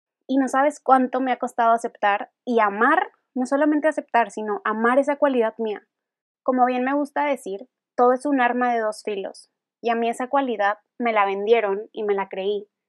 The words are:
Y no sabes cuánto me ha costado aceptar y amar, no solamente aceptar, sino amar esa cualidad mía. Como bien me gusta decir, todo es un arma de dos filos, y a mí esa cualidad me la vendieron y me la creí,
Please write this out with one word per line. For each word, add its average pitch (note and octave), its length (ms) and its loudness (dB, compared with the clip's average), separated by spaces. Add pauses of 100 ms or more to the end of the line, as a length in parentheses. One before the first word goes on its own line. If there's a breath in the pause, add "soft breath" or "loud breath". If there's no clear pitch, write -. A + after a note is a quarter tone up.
(260)
Y C4+ 120 0
no C4 100 2
sabes C#4 320 0
cuánto B3+ 400 4
me C4 120 -2
ha A#3+ 60 -4
costado A#3 340 0
aceptar G#3 580 -2 (140)
y A#3 160 0
amar, A#3+ 520 2 (220)
no B3+ 120 -2
solamente D4+ 400 0
aceptar, A#3 440 0
sino G#3+ 340 -6
amar A#3 340 2
esa C#4 180 0
cualidad B3+ 420 0
mía. G#3+ 280 -6 (560)
Como B3+ 240 2
bien B3+ 180 -2
me C4 100 -2
gusta C#4+ 300 -2
decir, B3 440 -6 (280)
todo B3 160 4
es B3+ 140 -2
un C#4+ 140 2
arma B3 320 0
de A#3 80 -2
dos G#3+ 240 -4
filos, G3 460 -10 (320)
y A3+ 80 -2
a A#3 40 0
mí A#3 140 0
esa B3 200 -6
cualidad A3+ 500 -2 (200)
me A#3 140 -2
la G#3 140 2
vendieron G3+ 680 0
y A3 100 -8
me G#3 120 0
la G3 140 -4
creí, G3+ 400 -6 (200)